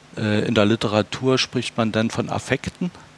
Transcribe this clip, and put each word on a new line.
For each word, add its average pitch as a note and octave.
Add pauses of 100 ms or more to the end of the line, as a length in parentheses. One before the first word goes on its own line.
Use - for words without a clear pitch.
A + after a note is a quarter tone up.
(180)
Äh, G#2+
in A#2
der G#2
Literatur A2+
spricht -
man A2
dann A2
von -
Affekten. - (280)